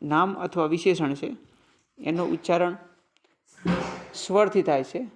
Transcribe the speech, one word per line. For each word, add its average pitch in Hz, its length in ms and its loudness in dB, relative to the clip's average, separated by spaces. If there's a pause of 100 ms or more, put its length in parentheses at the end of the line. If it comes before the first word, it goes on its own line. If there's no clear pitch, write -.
નામ 160 360 2
અથવા 170 280 0
વિશેષણ 160 480 2
છે, - 220 -8 (640)
એનું 165 340 -2
ઉચ્ચારણ 175 440 0 (1400)
સ્વરથી 196 480 2
થાય 139 220 2
છે 247 320 -6